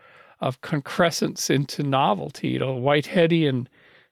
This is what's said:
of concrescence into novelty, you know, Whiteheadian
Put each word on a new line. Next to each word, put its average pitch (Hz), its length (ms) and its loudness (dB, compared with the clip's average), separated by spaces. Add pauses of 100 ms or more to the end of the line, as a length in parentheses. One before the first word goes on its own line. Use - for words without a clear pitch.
(400)
of 131 200 -4
concrescence - 920 -2
into 143 320 0
novelty, 147 640 0
you 127 100 -2
know, 131 160 -2
Whiteheadian 147 920 2 (460)